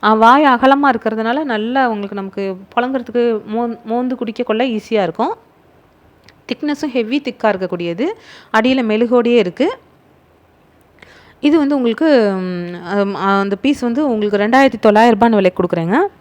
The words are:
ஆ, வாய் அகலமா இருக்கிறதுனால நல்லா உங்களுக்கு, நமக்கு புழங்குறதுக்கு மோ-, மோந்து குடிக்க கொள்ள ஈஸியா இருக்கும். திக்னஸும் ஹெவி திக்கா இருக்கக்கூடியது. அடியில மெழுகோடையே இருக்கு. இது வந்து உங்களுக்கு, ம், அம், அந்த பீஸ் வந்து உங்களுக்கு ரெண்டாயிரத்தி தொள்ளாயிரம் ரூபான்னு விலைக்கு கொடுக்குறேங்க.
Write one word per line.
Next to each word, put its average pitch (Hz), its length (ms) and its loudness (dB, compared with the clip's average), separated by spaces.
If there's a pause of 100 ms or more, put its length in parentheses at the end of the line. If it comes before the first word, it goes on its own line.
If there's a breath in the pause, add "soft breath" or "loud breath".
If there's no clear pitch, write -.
ஆ, 214 100 2
வாய் 254 420 6
அகலமா 277 380 4
இருக்கிறதுனால 226 500 -4 (120)
நல்லா 240 380 -2
உங்களுக்கு, 202 300 -8
நமக்கு 196 320 -8 (180)
புழங்குறதுக்கு 240 520 -2 (320)
மோ-, 233 200 -4 (140)
மோந்து 247 320 -4
குடிக்க 226 200 -6
கொள்ள 220 200 -2 (140)
ஈஸியா 208 320 -2
இருக்கும். 277 260 -4 (1120)
திக்னஸும் 294 440 -6
ஹெவி 240 320 -2
திக்கா 233 260 -4
இருக்கக்கூடியது. 180 540 -4 (520 loud breath)
அடியில 254 320 2
மெழுகோடையே 240 520 2
இருக்கு. 180 260 0 (1800 soft breath)
இது 294 140 2
வந்து 285 180 0
உங்களுக்கு, 240 280 0 (300)
ம், 175 360 -6 (200)
அம், 202 200 0 (300)
அந்த 196 120 -2 (100)
பீஸ் 269 220 0
வந்து 240 140 -2 (100)
உங்களுக்கு 208 320 -2
ரெண்டாயிரத்தி 262 420 2
தொள்ளாயிரம் 220 340 6
ரூபான்னு 226 200 4
விலைக்கு 185 200 2
கொடுக்குறேங்க. 180 380 -2 (240)